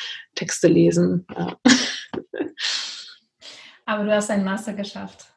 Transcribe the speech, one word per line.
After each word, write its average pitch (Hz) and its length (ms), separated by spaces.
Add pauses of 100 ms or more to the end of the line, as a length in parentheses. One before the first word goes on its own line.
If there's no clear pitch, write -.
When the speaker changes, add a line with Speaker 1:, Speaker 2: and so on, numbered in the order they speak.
(340)
Speaker 1:
Texte - 320
lesen. 175 600 (100)
Ja. 175 280
<laughs> - 760 (1500)
Speaker 2:
Aber 214 180
du 214 80
hast 208 180
deinen 196 140
Master 196 280
geschafft. 196 540 (100)